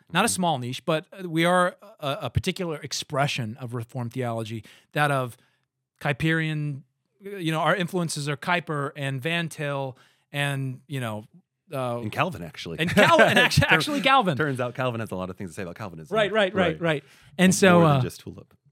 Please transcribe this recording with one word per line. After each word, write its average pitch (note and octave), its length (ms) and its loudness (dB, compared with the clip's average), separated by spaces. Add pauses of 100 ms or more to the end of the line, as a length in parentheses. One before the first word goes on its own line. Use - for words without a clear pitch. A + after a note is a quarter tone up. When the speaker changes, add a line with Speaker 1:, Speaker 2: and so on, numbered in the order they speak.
(100)
Speaker 1:
not F#3 140 2
a A#3 40 2
Speaker 2:
Mm-hmm. - 60 0
Speaker 1:
small E3+ 240 0
niche, B2 280 -8
but, D#3+ 260 0
uh, F#3+ 160 -12
we E3 160 2
are F3+ 320 2 (240)
a, C#3+ 220 -4
a B2 80 -6
particular F3 480 -4
expression C3+ 840 -4
of A#2+ 140 -10
Reformed A#2+ 400 -8
theology, A2+ 500 -6 (280)
that D3 180 2
of B2+ 260 -2 (640)
Kuyperian, D3+ 800 -2 (400)
you F#3+ 320 -6
know, D#3+ 80 -2
our E3+ 160 4
influences E3+ 540 -4
are C#3+ 80 -2
Kuyper D#3 580 -2
and C3+ 240 -6
Van E3 300 -4
Til C#3 480 -8 (340)
and, C#3 540 -4
you C#3 140 -6
know, A2 260 -6 (440)
uh, B2+ 280 -4
Speaker 2:
And A#2 120 -8
Calvin, C#3+ 320 -6
actually. E2 360 -12
Speaker 1:
and E3 100 0
Calvin, A3 500 6
Speaker 2:
<laughs> - 0 -
Speaker 1:
actu-, A#3+ 220 4
Speaker 2:
Tur-, C#4+ 80 4
Speaker 1:
actually C#4+ 320 4
Calvin. G#3 380 4
Speaker 2:
turns C#3+ 200 -2
out B2 160 -4
Calvin B2 260 -2
has G#2 100 -8
a G2 60 -6
lot F#2 120 -4
of F#2 80 -10
things F#2 140 -10
to - 40 -18
say G#2 100 -10
about E2+ 100 -10
Calvinism. F#2+ 420 -10
Speaker 1:
Right, G3+ 160 0
right, G#3 220 2
right, F3+ 180 2
Speaker 2:
Right. D#3+ 80 -10
Speaker 1:
right. D#3+ 240 -2 (320)
And F#3 140 6
Speaker 2:
More - 20 2
Speaker 1:
so, F3+ 280 8
Speaker 2:
than D#3+ 80 8
Speaker 1:
uh, C#3 140 4
Speaker 2:
just - 180 -4
tulip. - 340 -18 (180)